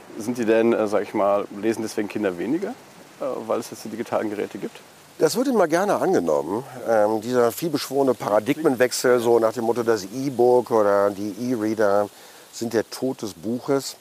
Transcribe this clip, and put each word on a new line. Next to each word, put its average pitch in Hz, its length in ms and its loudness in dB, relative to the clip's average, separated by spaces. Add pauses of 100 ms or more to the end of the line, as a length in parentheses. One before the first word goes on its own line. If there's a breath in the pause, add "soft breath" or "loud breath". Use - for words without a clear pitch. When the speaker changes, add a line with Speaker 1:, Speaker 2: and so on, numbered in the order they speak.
(180)
Speaker 1:
sind 117 200 -6
die 117 80 -2
denn, 113 260 4
äh, 110 160 0
sag 101 140 0
ich 101 100 -8
mal, 101 340 2 (140)
lesen 110 220 -2
deswegen 107 260 -6
Kinder 98 300 -4
weniger, 156 320 -4
äh, - 540 -16 (220)
weil 110 140 -2
es 120 100 -12
jetzt - 140 -16
die 117 60 -12
digitalen 107 400 -4
Geräte 101 260 -8
gibt? - 240 -10 (380)
Speaker 2:
Das 156 180 2
wird 254 100 0
immer 214 220 2
gerne 170 280 2
angenommen, 98 680 0 (240)
ähm, 110 320 4
dieser 117 320 2
vielbeschworene 139 640 0
Paradigmenwechsel, 127 1080 2
so 117 180 4
nach 113 140 4
dem 120 120 -6
Motto, 117 200 0
das 110 220 2
E-Book 123 640 2
oder 101 380 4
die 104 420 -6
E-Reader 104 560 0 (420 loud breath)
sind 117 220 -8
der 110 180 0
Tod 131 320 -6
des 101 120 -10
Buches. 123 680 -4